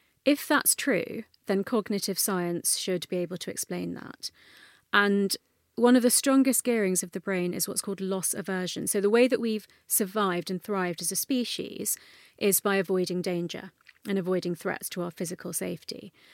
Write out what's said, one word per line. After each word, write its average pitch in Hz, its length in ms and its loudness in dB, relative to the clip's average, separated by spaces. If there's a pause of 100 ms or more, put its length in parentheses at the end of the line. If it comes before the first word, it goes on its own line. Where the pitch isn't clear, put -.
(260)
If 285 220 2
that's - 260 2
true, - 500 -2 (240)
then 196 160 2
cognitive 202 560 -2
science 175 580 0
should 180 320 -4
be 185 80 -2
able 175 200 -4
to - 120 -10
explain 180 460 -6
that. - 340 -12 (640)
And 202 420 4 (380)
one 240 220 6
of 240 80 6
the 240 80 6
strongest 269 520 4
gearings 202 380 2
of 180 120 -6
the 190 60 -6
brain 180 360 -2
is - 120 -4
what's - 140 -4
called 196 180 -6
loss 190 360 -2
aversion. 185 500 -4
So 202 160 0
the 202 80 4
way 233 180 6
that 226 140 0
we've 220 240 -2 (220)
survived 190 640 0
and 180 100 -4
thrived 180 400 -4
as 170 100 -4
a 190 40 -2
species - 840 -4 (400)
is 202 220 2
by 196 160 0
avoiding 185 480 0
danger 175 480 -4 (360)
and 196 120 0
avoiding 180 340 0
threats - 360 -6
to 180 120 -6
our 175 80 -4
physical 175 420 -8
safety. 180 600 -8 (200)